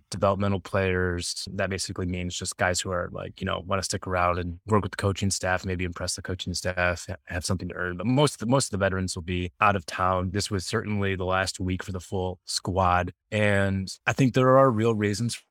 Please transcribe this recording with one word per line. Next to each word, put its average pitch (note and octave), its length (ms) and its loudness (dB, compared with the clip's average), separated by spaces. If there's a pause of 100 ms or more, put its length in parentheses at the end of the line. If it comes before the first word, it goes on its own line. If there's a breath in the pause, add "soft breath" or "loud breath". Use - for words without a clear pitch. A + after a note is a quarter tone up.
developmental G2 500 2
players. F2+ 920 -2
That F#2+ 160 -2
basically F#2+ 380 -4
means F2+ 280 -4
just - 220 -8
guys F#2 240 2
who F#2+ 80 -6
are, F2+ 220 -2
like, F2+ 280 -12
you F#2 60 -6
know, F2+ 180 -2
wanna F#2 200 0
stick - 240 -4
around F2+ 320 2
and F2 260 -6
work G#2 160 4
with F2+ 100 -6
the - 60 -10
coaching G2 320 0
staff, F#2 360 0
maybe F#2 180 -2
impress F2+ 320 -4
the - 80 -12
coaching F2+ 320 -6
staff, F2+ 520 -2
ha-, F#2+ 80 -8 (100)
have F2 200 -6
something F#2 240 -2
to - 60 -10
earn. F2+ 220 -4
But F#2 100 -4
most C3+ 260 4
of - 60 -16
the, A2 80 -6
most C3+ 200 2
of - 40 -6
the G2 120 0
veterans F#2+ 320 0
will F2+ 60 -6
be F2+ 300 -4 (100)
out G2+ 140 6
of F#2 100 -2
town. F#2 480 0
This G2 160 -2
was F#2+ 160 -2
certainly G2+ 500 -2
the F#2 100 -4
last F#2 340 0
week F#2 240 -2
for - 80 -10
the F#2 80 -6
full F#2 460 -4
squad. F2+ 680 2 (180)
And G2 560 2 (180)
I A#2 80 2
think C3 200 2
there C3 240 6
are C3+ 120 8
real A2+ 240 2
reasons G#2 580 0